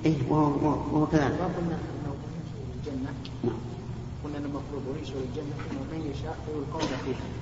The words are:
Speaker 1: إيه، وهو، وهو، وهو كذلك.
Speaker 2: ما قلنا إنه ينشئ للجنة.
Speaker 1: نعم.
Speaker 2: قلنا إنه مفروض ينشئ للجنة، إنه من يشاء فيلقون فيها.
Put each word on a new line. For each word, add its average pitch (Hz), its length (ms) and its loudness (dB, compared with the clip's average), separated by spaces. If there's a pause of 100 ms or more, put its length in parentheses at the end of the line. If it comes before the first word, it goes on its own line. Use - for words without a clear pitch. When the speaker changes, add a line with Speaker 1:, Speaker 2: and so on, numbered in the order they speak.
Speaker 1:
إيه، 156 120 6 (120)
وهو، 151 160 8
وهو، 143 520 4
وهو 151 100 8
كذلك. 151 160 6
Speaker 2:
ما 151 240 4
قلنا 175 300 0
إنه 147 380 -4 (200)
ينشئ - 560 -6
للجنة. 131 220 -2 (320)
Speaker 1:
نعم. 117 140 2 (640)
Speaker 2:
قلنا 147 140 -4
إنه 143 100 -4
مفروض 139 500 -4
ينشئ - 160 -6
للجنة، 139 400 -4 (160)
إنه 143 100 -4 (120)
من 156 220 -2
يشاء - 220 -4 (100)
فيلقون 151 420 -2 (160)
فيها. 127 240 -2 (140)